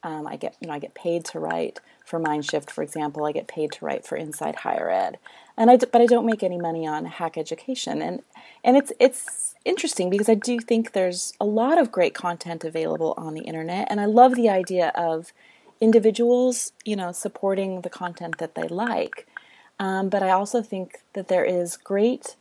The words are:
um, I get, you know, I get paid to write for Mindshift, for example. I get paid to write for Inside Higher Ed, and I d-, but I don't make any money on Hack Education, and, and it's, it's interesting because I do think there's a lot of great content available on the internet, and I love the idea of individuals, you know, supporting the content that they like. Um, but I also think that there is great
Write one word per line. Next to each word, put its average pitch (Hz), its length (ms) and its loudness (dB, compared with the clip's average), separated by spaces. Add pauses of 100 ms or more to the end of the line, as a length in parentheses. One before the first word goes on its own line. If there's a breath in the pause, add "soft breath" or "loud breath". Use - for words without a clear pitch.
um, 156 240 -8
I - 100 -10
get, - 220 -10
you - 80 -12
know, 156 60 -8
I 147 60 -8
get 147 160 -14
paid 170 300 -2
to - 140 -10
write 165 400 -4 (260 soft breath)
for 165 140 -6
Mindshift, 151 500 -4
for - 120 -8
example. 151 440 -4
I 151 60 0
get 151 160 -6
paid 151 260 -4
to - 120 -12
write - 200 -4
for - 100 -8
Inside 151 420 -6
Higher - 320 -2
Ed, 92 280 -2 (400 loud breath)
and 226 120 6
I 247 60 12
d-, 247 160 4
but 240 100 6
I 240 40 8
don't 233 200 4
make 220 180 0
any 180 140 -2
money 165 300 -4
on 156 180 -4
Hack 165 320 -8
Education, 160 640 -6
and, 170 220 -6 (400 loud breath)
and 254 140 6
it's, 277 220 2
it's - 560 2 (100)
interesting 311 440 -2
because 202 200 0
I 226 60 8
do 240 240 -2
think 226 340 0
there's 180 460 -2
a 202 60 0
lot 226 320 2
of 262 140 2
great 175 220 2
content 175 500 -6
available 160 540 -2
on 160 160 -10
the 156 80 -10
internet, 165 480 -6
and 208 120 -2
I 202 40 0
love 240 300 8
the 233 140 4
idea 185 460 2
of 165 360 -2 (520 soft breath)
individuals, 233 880 4 (140)
you 214 100 -2
know, 180 160 -6
supporting 196 680 -4
the 180 80 -10
content 175 480 -8
that 165 180 -10
they 165 120 -6
like. 185 600 -4 (520 loud breath)
Um, 190 280 -2
but 196 160 0
I 185 80 0
also 202 300 2
think 190 400 -10 (120)
that 190 140 -10
there 180 160 2
is 175 340 -2
great 208 640 -2